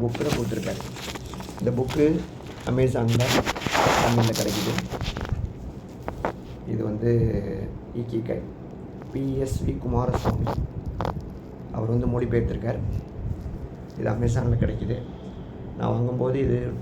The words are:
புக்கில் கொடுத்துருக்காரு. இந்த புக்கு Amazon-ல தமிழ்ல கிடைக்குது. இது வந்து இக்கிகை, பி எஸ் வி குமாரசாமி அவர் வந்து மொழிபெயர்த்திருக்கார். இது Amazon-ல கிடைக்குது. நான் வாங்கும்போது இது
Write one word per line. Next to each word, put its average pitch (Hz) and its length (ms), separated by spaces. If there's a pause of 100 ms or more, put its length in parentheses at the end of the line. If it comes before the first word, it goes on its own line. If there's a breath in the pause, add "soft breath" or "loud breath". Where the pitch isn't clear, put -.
புக்கில் 117 360
கொடுத்துருக்காரு. 98 420 (800)
இந்த 123 240
புக்கு 156 380 (460)
Amazon-ல 123 580 (800)
தமிழ்ல 117 260
கிடைக்குது. 110 440 (1900)
இது 117 160
வந்து 110 580 (540)
இக்கிகை, - 440 (720)
பி 135 240
எஸ் 135 280
வி 135 140
குமாரசாமி 123 720 (1200)
அவர் 110 160
வந்து 120 180
மொழிபெயர்த்திருக்கார். 120 720 (1200)
இது 117 120
Amazon-ல 117 500
கிடைக்குது. 113 420 (760)
நான் 117 120
வாங்கும்போது 123 500
இது 123 260 (160)